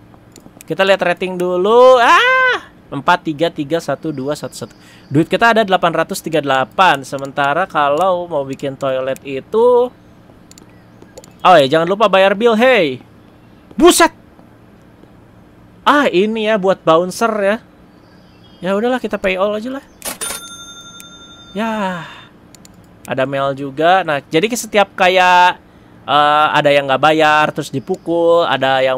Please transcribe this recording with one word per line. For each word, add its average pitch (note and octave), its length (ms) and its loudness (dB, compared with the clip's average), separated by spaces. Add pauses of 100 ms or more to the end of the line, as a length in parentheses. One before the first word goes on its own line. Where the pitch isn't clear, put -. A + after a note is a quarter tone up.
(680)
Kita D#3+ 160 -4
lihat F#3+ 220 0
rating F3+ 340 -4
dulu. G#3+ 640 4
Ah! G4+ 340 4 (500)
Empat, F3 400 -2
tiga, E3 240 -4
tiga, D#3 320 -6
satu, D3 320 -6
dua, C#3+ 240 -8
satu, - 160 -14
satu. - 200 -16 (360)
Duit D#3 160 2
kita A3+ 240 0
ada A3 160 2
delapan F3+ 240 0
ratus D#3+ 320 -4
tiga D#3 160 -4
delapan. C#3 640 0
Sementara C#3+ 640 -4
kalau F3 640 -2
mau C#3 160 -4
bikin C3+ 320 -10
toilet C3 480 -4
itu, A#3+ 640 0 (1500)
oh F3 160 6
ya, C#3 80 4
jangan D#3+ 240 0
lupa G#3 160 0
bayar F#3+ 320 2
bill, A#3 160 2
hey. G#3 480 0 (720)
Buset. E4 400 4 (1700)
Ah, C4+ 240 2
ini G#3+ 400 0
ya A3 80 0
buat F#3+ 320 0
bouncer F3+ 440 0 (120)
ya. G3 140 0 (1040)
Ya F3 160 -4
udahlah, A#3+ 240 -4
kita G#3+ 160 -8
pay F#3 160 -4
all G#3 240 -4
aja C4 240 -12
lah. - 20 -20 (1700)
Ya. G3 480 -6 (960)
Ada - 240 -4
mail C#3 320 -4
juga. D#3 480 0
Nah, C#3+ 240 -4
jadi D#3+ 160 0
ke A#3 80 -4
setiap G#3+ 400 -2
kayak F3+ 640 4 (480)
eh, D3 480 2
ada D3 160 2
yang C#3+ 160 2
nggak C3 160 0
bayar, D3+ 480 2
terus D3+ 180 -10
dipukul, E3+ 800 0
ada C3+ 340 0
yang C3 180 0